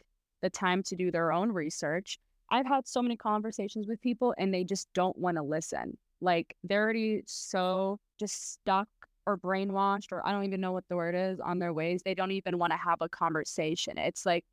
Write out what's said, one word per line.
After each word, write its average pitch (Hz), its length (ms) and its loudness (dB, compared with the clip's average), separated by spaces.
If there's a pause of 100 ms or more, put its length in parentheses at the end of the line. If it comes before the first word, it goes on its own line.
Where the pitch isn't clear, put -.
(420)
the 180 80 2
time 185 340 0
to 190 120 -6
do 180 140 0
their 165 200 2
own 190 220 2
research. 160 640 -4 (320)
I've 254 160 2
had 269 220 2
so 247 140 0
many 240 140 0
conversations 214 720 -2
with 220 140 -4
people 240 360 2
and 190 160 2
they 185 120 2
just 185 300 -4
don't 185 220 2
wanna 165 280 0
listen. - 520 -4 (240)
Like, 175 440 0
they're 202 180 2
already 220 440 2
so 190 760 -2 (180)
just - 340 -6
stuck 196 360 0 (380)
or 202 100 2
brainwashed, 196 720 0
or 180 160 -4
I 196 60 2
don't 202 120 0
even 190 180 -2
know 185 100 0
what 185 160 -4
the 175 80 -2
word 170 180 0
is, 185 240 0
on 175 200 -2
their 175 160 0
ways. 170 280 0
They 190 120 0
don't 185 160 0
even 190 260 0
wanna 170 220 2
have 170 240 2
a 170 80 -2
conversation. 156 880 0
It's - 260 -2
like, 175 280 2